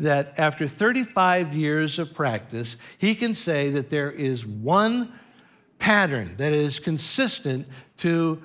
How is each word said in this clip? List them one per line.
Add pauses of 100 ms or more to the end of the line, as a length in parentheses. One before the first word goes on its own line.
that
after
thirty-five
years
of
practice, (220)
he
can
say
that
there
is
one (680)
pattern
that
is
consistent (300)
to